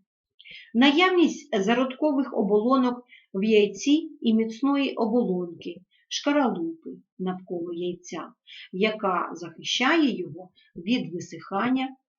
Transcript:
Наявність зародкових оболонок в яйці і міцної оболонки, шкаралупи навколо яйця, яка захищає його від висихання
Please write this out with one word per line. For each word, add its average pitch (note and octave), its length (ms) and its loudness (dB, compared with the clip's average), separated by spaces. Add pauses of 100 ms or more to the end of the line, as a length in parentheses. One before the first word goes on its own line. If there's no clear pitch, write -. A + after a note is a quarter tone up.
(720)
Наявність C#4+ 920 4
зародкових B3+ 720 0
оболонок A#3+ 680 2 (280)
в F#3+ 100 -2
яйці A3 680 2 (100)
і A3+ 120 2
міцної C4 600 0
оболонки, F#3 840 -2 (340)
шкаралупи G3 800 -2 (300)
навколо F#3 540 -6
яйця, F3 540 -10 (440)
яка F#3+ 640 -2
захищає B3 840 0
його E3+ 320 -10 (260)
від F3 380 -4
висихання A#3 800 -4 (240)